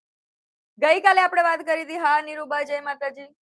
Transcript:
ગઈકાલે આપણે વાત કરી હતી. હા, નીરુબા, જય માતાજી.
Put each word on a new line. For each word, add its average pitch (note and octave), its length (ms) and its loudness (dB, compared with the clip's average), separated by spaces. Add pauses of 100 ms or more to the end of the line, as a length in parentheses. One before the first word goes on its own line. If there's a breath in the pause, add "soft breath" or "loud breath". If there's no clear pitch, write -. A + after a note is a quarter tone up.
(800)
ગઈકાલે F#4 420 4
આપણે F4+ 220 2
વાત E4 180 0
કરી D#4+ 220 -4
હતી. D#4+ 140 -10
હા, D4+ 240 0
નીરુબા, D4+ 420 -6
જય C#4+ 180 -6
માતાજી. C#4 460 -10 (160)